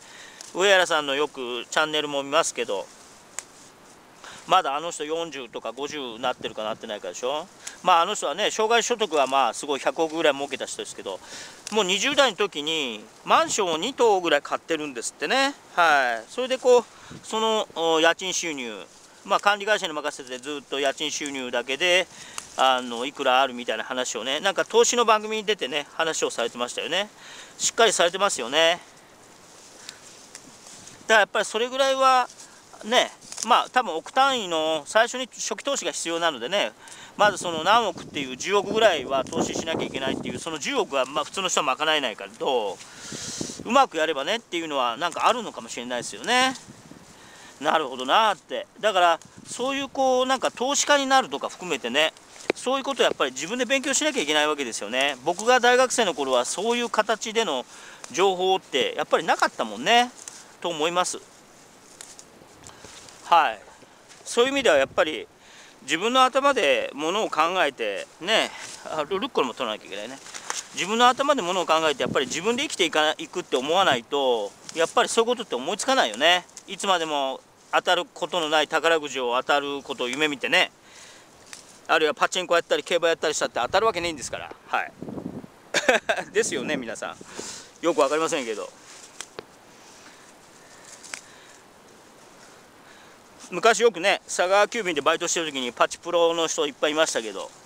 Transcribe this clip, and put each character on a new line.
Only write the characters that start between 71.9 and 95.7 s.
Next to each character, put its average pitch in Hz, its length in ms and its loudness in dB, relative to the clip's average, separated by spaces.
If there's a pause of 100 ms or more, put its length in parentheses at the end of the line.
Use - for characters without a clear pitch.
て 127 80 -4
や 120 60 -2
っ - 20 -6
ぱ 165 80 0
り 139 60 0
自 127 160 -6
分 226 140 0
で 277 80 -2
生 320 60 -6
き - 60 -8
て 180 100 2
い 151 60 -2
か-、 156 260 2
い 160 100 -10
く - 120 -8
っ 170 40 -6
て - 120 -6
思 135 180 0
わ 190 120 4
な 151 100 4
い 117 80 -4
と、 120 480 0 (240)
や 165 100 2
っ - 40 -2
ぱ 240 140 2
り - 60 -2
そ - 120 0
う - 20 6
い - 20 0
う 226 40 -4
こ 247 60 0
と 233 80 -8
っ - 20 -12
て - 100 -6
思 139 180 -4
い 208 40 -8
つ - 80 -6
か 269 100 2
な 214 100 4
い 117 60 0
よ 104 60 -10
ね。 175 280 4 (220)
い 190 100 -10
つ 202 80 -6
ま 190 140 2
で 160 60 -2
も 139 340 -2 (320)
当 160 100 4
た 180 140 2
る 175 100 0
こ - 220 -8
と 180 120 -2
の 156 100 -2
な 156 120 4
い 143 60 2
宝 160 320 4
く 147 100 -8
じ 131 100 -6
を 123 180 0
当 127 60 0
た 143 160 4
る 143 240 -6
こ 139 120 -8
と 127 80 -4
を 123 60 -2
夢 147 180 0
見 143 100 -2
て 113 120 -4
ね、 170 220 4 (1160)
あ 156 120 4
る 160 60 2
い - 20 4
は 147 60 0
パ 175 160 0
チ 190 120 -6
ン 170 60 -6
コ 170 80 2
や 170 60 4
っ - 20 -2
た 165 140 0
り 147 60 -2
競 175 140 0
馬 165 100 2
や 165 80 4
っ - 20 -12
た 170 100 -2
り 151 60 -2
し - 60 -4
た 143 80 -2
っ - 20 -2
て - 100 -4
当 120 80 0
た 175 120 4
る 214 60 0
わ 220 80 2
け 175 60 -4
な 170 80 -4
い 170 60 -4
ん - 20 -10
で 120 80 -12
す - 80 -10
か 101 60 -8
ら。 85 140 -12 (160)
は 110 140 -2
い。 76 100 -8 (760)
<laughs> - 640 0
で 190 120 2
す - 100 -4
よ 127 100 -4
ね、 147 140 -2
皆 113 180 -8
さ - 120 -8
ん。 87 80 -8 (680)
よ 165 120 2
く 151 80 4
わ 135 80 4
か 151 60 0
り 160 60 0
ま 160 80 0
せ 151 120 -2
ん 123 40 -6
け 113 80 -4
ど。 95 160 -8 (4000)
昔 214 320 4
よ 233 80 8
く 170 80 -8
ね、 180 260 2
佐 - 240 0
川 202 180 6
急 233 140 -4
便 175 140 -2
で 139 60 -2
バ 151 120 4
イ 165 60 0
ト 170 80 -4
し - 60 0
て 180 60 -2
る 156 120 -2
時 135 80 -6
に 123 120 -4